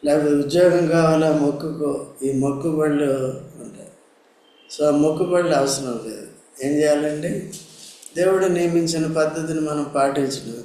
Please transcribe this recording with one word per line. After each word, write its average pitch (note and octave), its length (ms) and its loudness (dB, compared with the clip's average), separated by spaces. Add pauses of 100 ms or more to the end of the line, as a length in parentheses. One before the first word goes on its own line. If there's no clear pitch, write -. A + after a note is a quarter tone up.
లేకపోతే D3 300 2
ఉద్యోగం E3+ 520 4
కావాలా, D#3+ 440 4
మొక్కుకో. D3 760 -2 (160)
ఈ C3+ 100 -2
మొక్కుబడులు D3 720 0 (560)
ఉంటాయి. - 260 -18 (920)
So D3 60 2
ఆ D3 60 4
మొక్కుబడులు D#3+ 640 2
అవసరం C3+ 520 0
లేదు. G2+ 220 -12 (360)
ఏం C#3+ 140 0
చేయాలండి? D3+ 720 0 (680)
దేవుడు F#3 300 2
నియమించిన E3+ 640 0
పద్ధతిని D#3 540 -2
మనం D3 340 -4
పాటించడం C3+ 680 -2